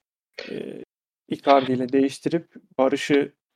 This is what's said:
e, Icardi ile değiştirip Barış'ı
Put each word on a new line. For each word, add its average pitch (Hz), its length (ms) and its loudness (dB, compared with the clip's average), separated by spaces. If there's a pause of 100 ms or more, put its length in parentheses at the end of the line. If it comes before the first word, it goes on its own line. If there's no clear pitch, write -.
(500)
e, - 340 -12 (440)
Icardi 139 440 2
ile 127 180 -2
değiştirip 139 640 -2 (240)
Barış'ı 139 560 0 (220)